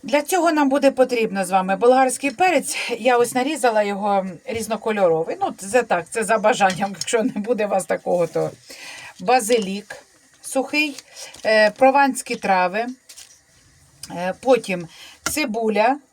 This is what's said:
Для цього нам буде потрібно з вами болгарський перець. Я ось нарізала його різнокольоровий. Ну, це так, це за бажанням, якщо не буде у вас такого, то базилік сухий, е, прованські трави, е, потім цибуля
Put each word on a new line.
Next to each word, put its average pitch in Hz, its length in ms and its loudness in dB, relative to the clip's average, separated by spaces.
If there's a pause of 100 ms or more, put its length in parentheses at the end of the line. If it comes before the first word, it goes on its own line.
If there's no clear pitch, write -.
Для 294 160 2
цього 339 300 2
нам 294 160 2
буде 277 220 4
потрібно 226 540 0
з 175 60 -6
вами 190 260 2
болгарський 254 540 4
перець. 330 460 0 (220)
Я 240 200 2
ось 240 160 0
нарізала 247 480 0
його 202 440 0 (180)
різнокольоровий. 214 960 -2
Ну, 370 180 -4
це 208 240 0
так, 180 280 -4
це 220 140 -4
за 214 140 2
бажанням, 196 600 2
якщо 226 240 -2
не 262 120 -2
буде 214 320 -2
у - 20 -6
вас 190 160 -2
такого, 180 420 -2
то 160 240 -4 (720)
базилік 208 760 0 (460)
сухий, 285 540 -4 (480)
е, 214 260 4
прованські 262 680 2
трави, 196 500 0 (1200)
е, 185 300 -4
потім 196 480 0 (340)
цибуля 226 760 0 (160)